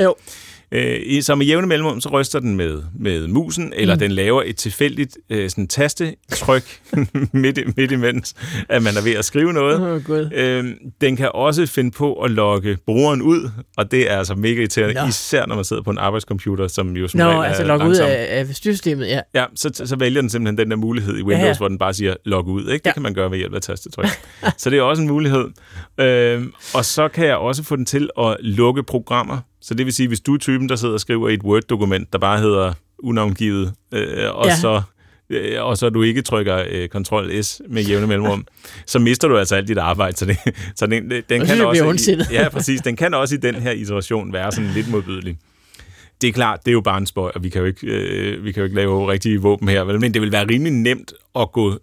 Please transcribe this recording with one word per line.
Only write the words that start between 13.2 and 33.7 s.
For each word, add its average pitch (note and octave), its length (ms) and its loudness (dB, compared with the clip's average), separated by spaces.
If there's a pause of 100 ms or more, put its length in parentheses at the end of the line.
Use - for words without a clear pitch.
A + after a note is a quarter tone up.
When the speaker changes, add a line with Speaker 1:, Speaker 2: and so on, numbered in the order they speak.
Speaker 2:
ud, D#3 280 2 (280)
og G#2 140 -2
det B2+ 200 2
er G2+ 60 0
altså F#2+ 180 -4
mega A2+ 240 2
irriterende, A2 420 0
Speaker 1:
Nå. D3 60 0
Speaker 2:
især B2 380 0
når A2+ 100 -4
man G2 100 -2
sidder A2 180 -4
på G#2 80 -4
en G#2 60 -4
arbejdscomputer, G2 720 -2
som F2+ 300 -4
jo F#2 100 -2
som F2 100 -4
Speaker 1:
Nå, E3+ 80 4
Speaker 2:
regel E3 140 4
er D#3 40 0
Speaker 1:
altså - 200 0
logge D3+ 220 2
ud E3 100 4
Speaker 2:
langsom. D#3+ 120 4
Speaker 1:
af, B2 220 0
af C3+ 260 -4
styresystemet, E3+ 520 -2
ja. B2+ 120 -2 (160)
Speaker 2:
Ja, B2+ 100 2 (100)
så, D3+ 160 -4 (140)
så B2+ 100 -4
vælger C3 260 2
den A#2+ 80 0
simpelthen G#2+ 280 -2
den A2 140 0
der G#2+ 60 0
mulighed A2 400 -2
i G2+ 60 -6
Windows, G2+ 200 2
Speaker 1:
Ja, - 40 4
ja. D3 100 2
Speaker 2:
hvor G2+ 100 0
den F#2+ 100 -2
bare F#2+ 160 0
siger, F#2+ 200 0 (120)
"Log F#2 220 0
ud", F#2+ 140 -2
ikke? - 100 -6 (120)
Det - 20 -6
Speaker 1:
Ja. E3+ 80 2
Speaker 2:
kan D3 80 -8
man A2+ 120 -4
gøre F#2+ 180 -2
ved F#2+ 60 -2
hjælp F#2 160 -6
af G2 80 -6
tastetryk. - 460 -6 (280)
<laughs> - 220 -2
Så - 120 -4
det C#3 100 4
er C3 40 6
også D3+ 180 2
en D#3 60 0
mulighed. C#3+ 380 2 (540)
Øhm, B2 520 2 (220)
og B2 120 2
så D#3 220 2
kan D#3+ 180 0
jeg C#3 100 4
også B2 280 -2
få D3+ 120 -4
den B2+ 100 -2
til C#3+ 240 0 (100)
at A2+ 200 2
lukke A#2+ 440 2
programmer. A#2+ 540 -2 (240)
Så - 120 -10
det B2 120 0
vil B2+ 80 -2
sige, B2+ 140 2
hvis A2+ 120 -2
du C#3 140 0
er D3 40 4
typen, C3 320 0
der B2+ 60 0
sidder A#2 180 0
og G#2+ 60 0
skriver A2+ 300 0
i A2 40 2
et G2+ 100 -2
Word-dokument, G2+ 680 0
der G2 60 0
bare G2+ 200 2
hedder G2 340 2 (260)
unavngivet, G#2 720 0 (200)